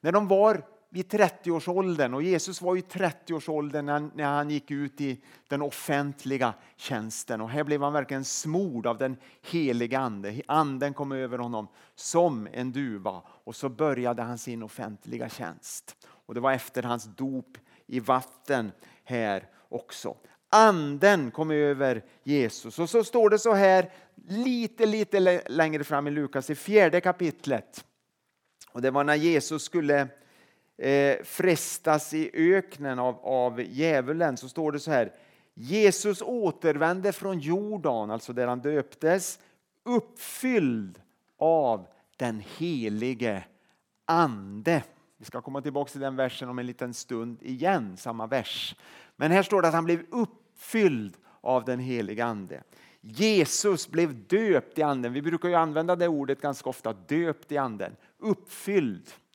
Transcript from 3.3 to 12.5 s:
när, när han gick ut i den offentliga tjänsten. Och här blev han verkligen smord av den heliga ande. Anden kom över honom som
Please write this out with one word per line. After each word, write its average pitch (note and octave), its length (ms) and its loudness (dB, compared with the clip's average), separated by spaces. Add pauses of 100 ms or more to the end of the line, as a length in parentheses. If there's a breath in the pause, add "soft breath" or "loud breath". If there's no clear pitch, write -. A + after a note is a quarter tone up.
när, D3 300 -2
när D3+ 80 -4
han D3 260 0
gick D3 220 -6
ut C#3+ 300 -6
i C3 200 -4 (260 loud breath)
den C#3+ 140 -2
offentliga C#3 920 -2 (220 loud breath)
tjänsten. A2 640 -6
Och A2+ 80 -8
här D3 140 -2
blev D3 180 0
han C#3+ 120 -2
verkligen C3+ 320 -4
smord D#3 640 -4
av A#2 100 -2
den C3 200 -4 (240 loud breath)
heliga B2+ 580 -2
ande. G#2+ 460 -6
Anden C#3+ 480 0
kom C#3 180 -8
över B2+ 260 -6
honom A#2 300 -6 (280 soft breath)
som D3+ 560 0